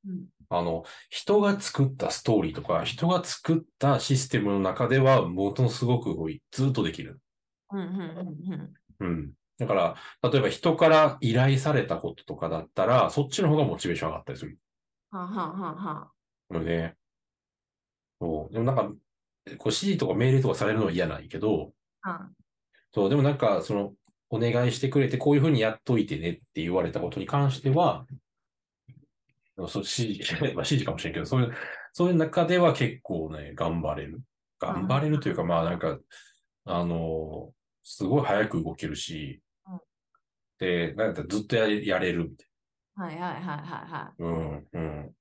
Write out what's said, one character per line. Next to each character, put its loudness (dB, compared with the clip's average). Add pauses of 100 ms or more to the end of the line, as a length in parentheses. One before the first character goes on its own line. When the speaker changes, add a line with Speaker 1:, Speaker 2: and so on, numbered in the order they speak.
Speaker 1:
う -8
ん。 -8 (240)
Speaker 2:
あ 0
の、 -2 (240)
人 2
が 2
作 0
っ 0
た -2
ス -2
ト 4
ー 4
リ 0
ー -10
と -10
か、 0
人 -2
が 2
作 0
っ 2 (200)
た 4
シ 2
ス 0
テ 0
ム 2
の 2
中 0
で 4
は、 6
も 0
の 4
す -2
ご 2
く -4
こ -4
う、 -4 (200)
ず 0
っ 0
と 0
で -2
き -10
る。 -14 (480)
Speaker 1:
う -6
ん、 -2
う -4
ん、 -6
う -8
ん、 -8 (260)
う -4
ん。 -2
Speaker 2:
う -2 (120)
ん。 -12 (240)
だ -4
か 0
ら、 2 (340)
例 4
え 4
ば 2
人 0
か 6
ら 8
依 2
頼 4
さ 0
れ 2
た -2
こ -6
と -20
と -8
か -4
だ -2
っ -10
た 0
ら、 4
そ 0
っ -4
ち -4
の 4
方 6
が 4
モ -2
チ -4
ベ 0
ー -4
シ -6
ョ -2
ン -2
上 -8
が -10
っ -20
た -10
り -14
す -12
る。 -16 (520)
Speaker 1:
は -10
あ、 -10
は -12
あ、 -6
は -8
あ、 -10
は -10 (400)
あ。 -10
Speaker 2:
の -2
で、 -2 (1300)
そ -4
う。 -16
で -4
も 2
な 2
ん 2
か、 2
こ -4
う -14 (520)
指 -4
示 0
と 0
か 0
命 4
令 6
と 2
か 0
さ 0
れ 2
る 2
の 2
は 0
嫌 2
な -4
ん -14
や -18
け -10
ど、 0 (300)
Speaker 1:
は -8
あ。 -20 (640)
Speaker 2:
そ 2
う、 2
で 4
も 4
な 4
ん -4
か、 2
そ -4
の、 -2 (340)
お -2
願 2
い 2
し -4
て 0
く 2
れ 4
て、 -2
こ 4
う 8
い 6
う 6
ふ 6
う 6
に 4
や 2
っ -10
と 4
い 2
て -4
ね -2
っ -4
て -10
言 -2
わ 4
れ 0
た -6
こ -4
と -8
に -6
関 2
し -6
て 2
は、 2 (1500)
そ -8
う、 -8
指 -6 (380)
示、 -2
<laughs> -2
ま 0
あ、 0
指 -4
示 2
か -4
も -6
し -10
れ -6
ん -10
け -4
ど、 -6
そ 2
う 4
い 4
う、 -4 (380)
そ 0
う 4
い 4
う 4
中 2
で 2
は 6
結 -2
構 -6
ね、 -12
頑 -2
張 -2
れ -8
る。 -12 (380)
頑 -4
張 2
れ 0
る 2
と -4
い -2
う -4
か、 -2
Speaker 1:
う 0
ん。 -2
Speaker 2:
ま 2
あ 0
な -2
ん -8
か、 -4 (640)
あ -2
の、 -4 (300)
す -10
ご 2
い -2
早 0
く -4
動 -6
け -8
る -8
し、 -10 (280)
Speaker 1:
う -14
ん。 -12 (800)
Speaker 2:
で、 0
な 0
ん -8
か -8
ず -2
っ -12
と -2
や 2
れ、 -2
や 0
れ 0
る -2
み -20
た -20
い -20 (480)
な。 -8
Speaker 1:
は -8
い -10
は -6
い -8
は -10
い -12
は -8
い -10 (300)
は -12
い。 -8
Speaker 2:
う -4
ん、 -6
う -8
ん。 -8